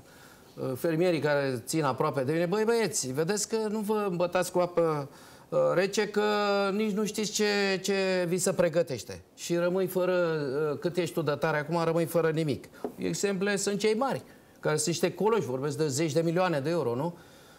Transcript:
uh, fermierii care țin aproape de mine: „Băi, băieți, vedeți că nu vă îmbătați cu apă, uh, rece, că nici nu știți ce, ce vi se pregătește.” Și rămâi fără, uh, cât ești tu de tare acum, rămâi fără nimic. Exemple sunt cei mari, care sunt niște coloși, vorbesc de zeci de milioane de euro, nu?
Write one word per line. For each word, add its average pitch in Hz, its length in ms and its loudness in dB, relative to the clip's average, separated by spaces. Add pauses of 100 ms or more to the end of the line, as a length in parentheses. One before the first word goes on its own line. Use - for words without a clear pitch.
(540)
uh, 135 220 -6
fermierii 165 440 0
care 139 460 0
țin 160 180 0
aproape 135 380 0
de 127 100 0
mine: 165 140 0
„Băi, 208 180 0
băieți, 214 480 0
vedeți 165 360 -2
că 226 80 -4 (140)
nu 214 80 -4
vă 214 320 0
îmbătați 175 420 0
cu 180 60 2
apă, 165 500 0 (400)
uh, 156 100 0 (160)
rece, 196 340 0
că 208 140 0 (500)
nici 214 200 0
nu 214 120 0
știți 208 280 -4
ce, 202 500 2
ce 190 460 0
vi 180 100 0
se 185 140 0
pregătește.” 147 720 0 (120)
Și - 220 -4
rămâi 180 300 2
fără, 180 520 2 (340)
uh, 139 60 -4
cât 165 180 -2
ești 175 180 -2
tu 170 80 0
de 151 100 0
tare 151 260 0
acum, 165 260 0
rămâi 165 220 2
fără 165 240 0
nimic. 156 380 -2 (280)
Exemple 196 600 -2
sunt 202 220 -2
cei 214 160 2
mari, 226 280 -2 (380)
care 151 160 0
sunt 151 100 0
niște 170 260 0
coloși, 208 340 0
vorbesc 131 300 -4
de 156 120 0
zeci 143 240 0
de 151 80 4
milioane 170 400 2
de 139 100 -2
euro, 143 240 0
nu? 156 220 -4 (420)